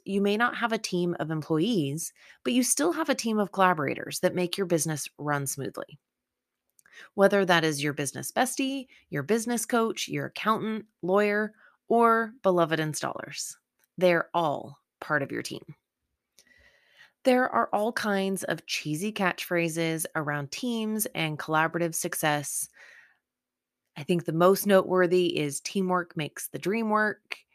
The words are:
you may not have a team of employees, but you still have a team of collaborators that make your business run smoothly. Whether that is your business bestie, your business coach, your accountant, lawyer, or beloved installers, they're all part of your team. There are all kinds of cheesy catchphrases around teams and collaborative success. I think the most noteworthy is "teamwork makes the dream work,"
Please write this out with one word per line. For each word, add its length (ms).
you 160
may 160
not 220
have 140
a 60
team 400
of 140
employees, 800
but 80
you 100
still 300
have 160
a 80
team 240
of 100
collaborators 720
that 160
make 200
your 100
business 420
run 260
smoothly. 540
Whether 300
that 180
is 200
your 100
business 400
bestie, 560
your 140
business 420
coach, 440
your 180
accountant, 600
lawyer, 540
or 460
beloved 380
installers, 760
they're 380
all 460
part 220
of 80
your 120
team. 200
There 240
are 240
all 200
kinds 500
of 240
cheesy 460
catchphrases 920
around 340
teams 640
and 240
collaborative 560
success. 760
I 60
think 220
the 80
most 340
noteworthy 720
is 220
"teamwork 560
makes 320
the 100
dream 320
work," 480